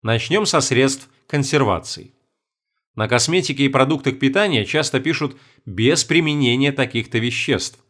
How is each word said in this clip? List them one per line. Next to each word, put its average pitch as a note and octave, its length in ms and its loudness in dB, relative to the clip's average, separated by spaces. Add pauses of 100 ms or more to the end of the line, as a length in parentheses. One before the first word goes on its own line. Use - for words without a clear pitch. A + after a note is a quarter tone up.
Начнем A#2 440 0
со D3+ 160 2
средств C3+ 480 0 (160)
консервации. C#3 880 -2 (800)
На G#2+ 140 -4
косметике C#3 560 0
и C#3 40 2
продуктах C3+ 500 0
питания C#3 480 0
часто C#3+ 340 -2
пишут D#3 380 -4 (260)
«без A2+ 400 2
применения C#3+ 680 2
таких-то A#2 460 -2
веществ». A#2 600 -2 (100)